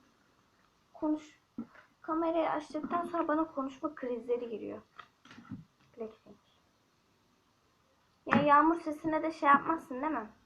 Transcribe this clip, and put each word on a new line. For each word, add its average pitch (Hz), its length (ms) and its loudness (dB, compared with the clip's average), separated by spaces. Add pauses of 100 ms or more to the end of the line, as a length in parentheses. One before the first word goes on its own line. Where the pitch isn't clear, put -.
(920)
Konuş-, - 480 -4 (600)
kamerayı 330 480 0
açtıktan 311 560 -4
sonra 339 220 -2
bana 311 200 0
konuşma 277 480 -6
krizleri 240 540 -4
giriyor. 208 320 -10 (1160)
Blackpink. - 400 -14 (1900)
Ya - 160 6
Yağmur 302 380 6
sesine 311 440 -2
de 320 80 0
şey 294 180 2
yapmazsın 285 520 2
değil 311 120 -2
mi? 220 160 -6 (160)